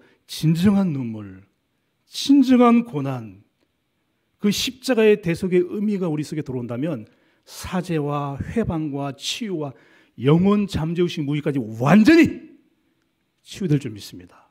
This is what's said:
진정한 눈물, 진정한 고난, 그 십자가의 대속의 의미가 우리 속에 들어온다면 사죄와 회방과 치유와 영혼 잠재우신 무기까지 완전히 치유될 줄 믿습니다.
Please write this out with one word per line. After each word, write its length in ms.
진정한 640
눈물, 520
진정한 760
고난, 600
그 140
십자가의 720
대속의 480
의미가 400
우리 140
속에 180
들어온다면 680
사죄와 960
회방과 720
치유와 600
영혼 440
잠재우신 580
무기까지 340
완전히 600
치유될 380
줄 120
믿습니다. 600